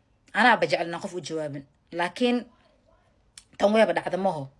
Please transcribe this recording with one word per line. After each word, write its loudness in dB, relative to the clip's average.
anaaba 4
jecel 0
inaan -8
qof -10
u -6
jawaabin. -8
Laakiin -2
tan 4
wayba 4
dhacda -4
maho. -4